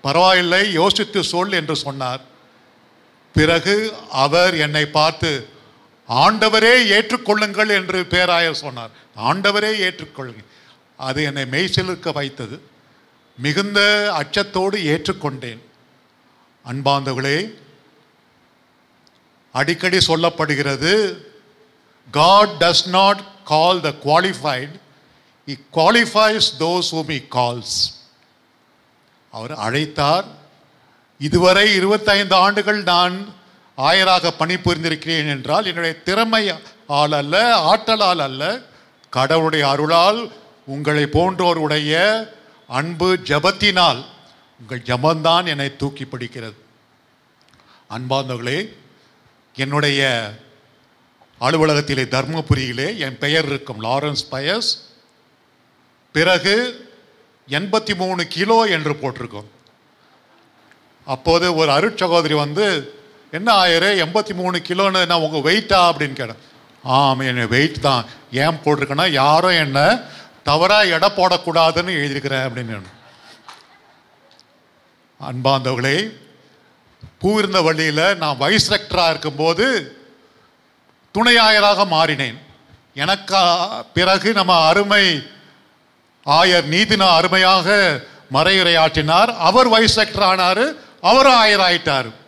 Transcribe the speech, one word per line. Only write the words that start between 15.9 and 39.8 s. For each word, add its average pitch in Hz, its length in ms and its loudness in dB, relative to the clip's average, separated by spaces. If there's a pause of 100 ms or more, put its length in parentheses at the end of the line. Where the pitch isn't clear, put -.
அன்பார்ந்தவர்களே, 139 960 -2 (1900)
அடிக்கடி 170 440 -2
சொல்லப்படுகிறது, 160 1200 -2 (960)
"God 196 360 4 (100)
does 170 160 2 (160)
not 196 280 2 (300)
call 165 340 0
the 147 100 -2
qualified, 147 760 -2 (760)
he 139 140 -12 (140)
qualifies 214 680 2 (180)
those 170 320 -2
whom 160 160 -6
he 143 240 -6
calls." 120 340 -4 (1700)
அவர் 117 200 -14
அழைத்தார். 147 720 -2 (960)
இதுவரை 185 560 2
இருபத்தைந்து 202 600 0
ஆண்டுகள் 202 480 2
நான் 180 500 0 (440)
ஆயராக 175 600 2
பணிபுரிந்திருக்கிறேன் 160 880 -4
என்றால், 147 380 -2
என்னுடைய 165 300 -4 (100)
திறமையால் 185 1080 -2
அல்ல, 175 420 0
ஆற்றலால் 196 640 0
அல்ல, 147 400 -6 (500)
கடவுளுடைய 151 600 0
அருளால், 170 640 2 (340)